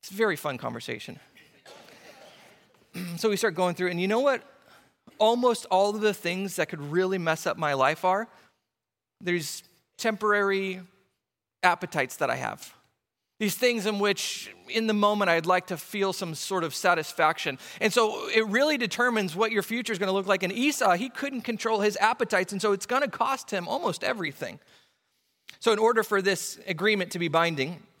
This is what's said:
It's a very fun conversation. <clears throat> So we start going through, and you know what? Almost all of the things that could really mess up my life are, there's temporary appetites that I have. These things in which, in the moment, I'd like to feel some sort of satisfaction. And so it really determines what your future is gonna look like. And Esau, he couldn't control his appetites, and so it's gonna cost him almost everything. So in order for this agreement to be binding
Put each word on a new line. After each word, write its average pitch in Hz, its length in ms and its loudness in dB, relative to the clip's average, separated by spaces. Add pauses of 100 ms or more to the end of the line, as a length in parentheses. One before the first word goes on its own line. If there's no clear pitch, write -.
It's - 100 -18
a 190 40 -16
very 202 220 0
fun 139 220 -6
conversation. 117 600 -10 (1800)
<clears throat> 175 240 -8
So 226 100 0
we 202 80 2
start 190 180 0
going 180 200 0
through, 180 160 -2
and 170 100 -4
you 190 80 0
know 220 120 2
what? 269 220 2 (760)
Almost 233 520 4
all 202 240 4
of 214 60 -4
the 208 140 4
things 185 420 -4
that 160 140 0
could 160 100 -8
really 185 380 0
mess 165 280 0
up - 120 -2
my 147 160 0
life 139 320 2
are, 196 200 2 (960)
there's 175 420 -4 (360)
temporary 196 840 0 (840)
appetites 170 540 0
that 139 140 0
I 123 60 0
have. 127 380 -8 (640)
These 208 160 0
things 240 300 0
in 208 140 0
which, - 520 -2 (180)
in 226 180 -2
the 220 80 2
moment, 208 340 4
I'd 165 160 4
like 180 220 2
to 180 100 -6
feel 196 380 -2
some 170 200 -6
sort 180 300 -4
of 147 100 -6
satisfaction. 165 840 2 (240)
And 214 100 4
so 220 360 2
it 220 180 2
really 269 320 2
determines 220 580 0
what 220 160 0
your 202 100 2
future 226 300 -4
is 190 60 -4
gonna 190 140 0
look 190 140 0
like. 190 160 2
And 190 100 -2
Esau, 247 400 2
he 214 180 0
couldn't 269 320 -6
control 226 380 -2
his 208 180 0
appetites, 214 540 0
and 196 100 -6
so 214 100 2
it's 196 140 -4
gonna 262 220 0
cost 254 420 -4
him 185 180 -4
almost 247 340 -2
everything. 143 560 -6 (1000)
So 233 100 2
in 208 80 2
order 220 240 4
for 202 200 0
this - 440 -2
agreement 190 460 -2
to 180 60 -8
be 170 100 -2
binding 165 540 0 (180)